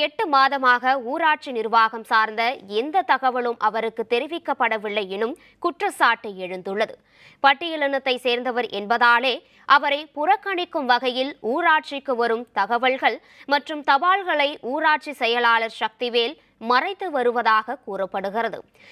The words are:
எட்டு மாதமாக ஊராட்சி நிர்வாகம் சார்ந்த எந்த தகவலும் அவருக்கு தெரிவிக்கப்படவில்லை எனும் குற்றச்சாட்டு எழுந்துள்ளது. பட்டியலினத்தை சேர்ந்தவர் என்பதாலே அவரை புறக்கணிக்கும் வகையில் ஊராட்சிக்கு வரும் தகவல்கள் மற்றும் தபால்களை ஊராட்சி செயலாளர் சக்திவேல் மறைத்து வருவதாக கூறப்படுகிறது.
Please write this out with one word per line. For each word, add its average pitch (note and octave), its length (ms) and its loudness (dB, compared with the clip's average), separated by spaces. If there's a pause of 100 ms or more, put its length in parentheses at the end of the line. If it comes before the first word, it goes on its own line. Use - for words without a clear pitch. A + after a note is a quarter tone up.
எட்டு D4+ 200 -2 (100)
மாதமாக C4 580 4 (200)
ஊராட்சி D4+ 440 0
நிர்வாகம் A3+ 540 2
சார்ந்த A3 320 2 (380)
எந்த D#4 280 0
தகவலும் B3 480 0 (120)
அவருக்கு A3 340 -2 (100)
தெரிவிக்கப்படவில்லை A#3+ 920 -2 (120)
எனும் A3+ 180 -2 (300)
குற்றச்சாட்டு D4+ 640 0 (140)
எழுந்துள்ளது. F#3 500 -6 (500)
பட்டியலினத்தை C#4 680 0 (120)
சேர்ந்தவர் A#3+ 420 -2 (100)
என்பதாலே A#3 560 4 (400)
அவரை C#4+ 240 2 (180)
புறக்கணிக்கும் F4 760 -2
வகையில் B3+ 400 -2 (220)
ஊராட்சிக்கு D#4 680 0
வரும் A#3 240 0 (140)
தகவல்கள் A#3+ 580 0 (360)
மற்றும் C#4+ 380 -2
தபால்களை E4 580 2 (240)
ஊராட்சி D4+ 500 0
செயலாளர் A#3 580 2
சக்திவேல் A#3+ 540 -2 (360)
மறைத்து F4 360 0 (100)
வருவதாக A#3+ 680 0
கூறப்படுகிறது. G3 720 -4 (340)